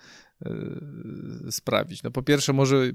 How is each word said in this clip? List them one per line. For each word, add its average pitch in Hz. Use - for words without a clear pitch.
e, -
sprawić. -
No, 117
po 123
pierwsze, 143
może 135